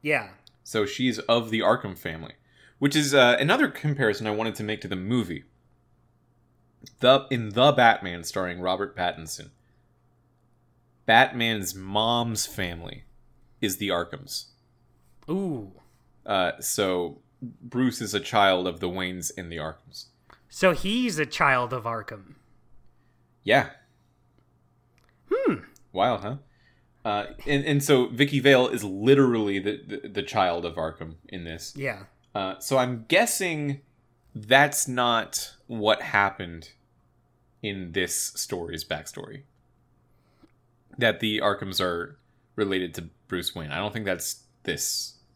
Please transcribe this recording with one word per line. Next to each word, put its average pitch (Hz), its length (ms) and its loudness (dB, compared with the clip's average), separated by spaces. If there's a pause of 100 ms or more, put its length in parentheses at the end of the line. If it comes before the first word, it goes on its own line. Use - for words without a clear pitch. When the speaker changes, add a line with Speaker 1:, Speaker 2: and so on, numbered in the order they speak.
Speaker 1:
Yeah. 139 280 0 (360)
Speaker 2:
So 110 220 2
she's 123 340 0
of 117 300 2
the 110 100 0
Arkham 101 360 2
family, 82 360 -10 (460)
which 143 180 2
is, 143 180 2
uh, 123 240 8
another 214 300 4
comparison 123 580 -2
I 107 60 -2
wanted 110 240 -2
to 107 80 -8
make 107 160 -6
to - 80 -10
the 92 80 -4
movie. 92 480 -4 (1600)
The, 135 300 6
in 117 200 -2
The 123 220 6
Batman, 98 520 4
starring 90 360 -6
Robert 92 360 -2
Pattinson, 85 540 -6 (1600)
Batman's 113 680 2
mom's 110 720 -2
family 87 580 -8 (560)
is 95 160 -2
the 101 120 -4
Arkhams. - 580 -4 (840)
Speaker 1:
Ooh. 151 420 -4 (520)
Speaker 2:
Uh, 92 360 0
so 90 580 -2 (240)
Bruce 123 580 -2
is 104 140 -6
a 101 60 2
child 95 460 4
of 85 140 -4
the 92 80 -2
Waynes 92 480 -6
and 85 160 -10
the 85 40 -8
Arkhams. - 500 -10 (420)
Speaker 1:
So 185 240 2
he's 208 460 -2
a 156 80 0
child 127 460 0
of 123 120 -8
Arkham. 110 520 -10 (1040)
Speaker 2:
Yeah. 120 280 4 (1600)
Speaker 1:
Hmm. 440 260 2 (360)
Speaker 2:
Wild, 107 300 2
huh? 110 140 -6 (680)
Uh, 104 220 -2 (200)
and, 143 200 0
and 143 180 2
so 127 220 4
Vicky 139 340 0
Vale 127 280 6
is 110 140 -4
literally 107 760 4
the, 101 280 -4
the, 98 220 -10
the 98 140 -6
child 87 420 0
of 82 120 -6
Arkham 80 400 -8 (120)
in 90 160 -12
this. 80 320 -12
Speaker 1:
Yeah. 120 280 -8 (300)
Speaker 2:
Uh, 95 260 -4
so - 180 0
I'm 123 300 -2
guessing 165 720 0 (540)
that's 131 540 4
not 120 640 0 (120)
what 110 340 2
happened 95 720 -2 (920)
in 95 300 -8
this 90 240 -2 (180)
story's 85 500 -8
backstory. - 580 -10 (1500)
That 113 240 2
the 107 200 0
Arkhams 101 400 -2
are 87 360 -4 (400)
related 95 380 -2
to 82 140 -12 (200)
Bruce 90 260 -6
Wayne. 78 160 -10
I 73 80 -6
don't 101 140 -4
think 110 140 -8
that's - 380 -6 (180)
this. - 520 -6 (220)